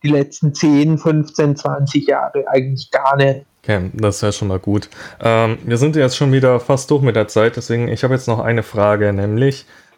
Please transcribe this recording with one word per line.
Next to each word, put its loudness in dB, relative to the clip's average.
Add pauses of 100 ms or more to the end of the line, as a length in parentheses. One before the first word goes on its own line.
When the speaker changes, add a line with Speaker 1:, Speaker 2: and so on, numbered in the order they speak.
Speaker 1:
die 0
letzten 0
zehn, 4
fünfzehn, 0
zwanzig -2
Jahre -2
eigentlich -2
gar 2
nicht. 0 (200)
Speaker 2:
Okay, -2
das -2
ist -6
ja 0
schon -4
mal -2
gut. -2 (320)
Ähm, 0
wir -2
sind 2
jetzt 2
schon 2
wieder 4
fast -2
durch 2
mit 2
der 2
Zeit, 0
deswegen, -4
ich -4
habe 2
jetzt -4
noch 0
eine -2
Frage, 0
nämlich, -2 (320)